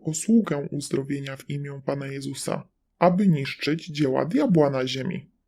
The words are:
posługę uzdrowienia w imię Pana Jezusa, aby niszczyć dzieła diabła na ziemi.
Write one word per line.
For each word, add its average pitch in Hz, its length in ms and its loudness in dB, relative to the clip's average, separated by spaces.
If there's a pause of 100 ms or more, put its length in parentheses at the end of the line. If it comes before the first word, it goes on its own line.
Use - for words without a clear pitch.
posługę 156 680 2
uzdrowienia 139 640 -4
w - 140 -12
imię 143 360 -8
Pana 139 220 -4
Jezusa, 139 600 -6 (320)
aby 180 280 4
niszczyć 151 600 0
dzieła 135 380 0
diabła 175 440 4
na 131 180 0
ziemi. - 420 -6 (180)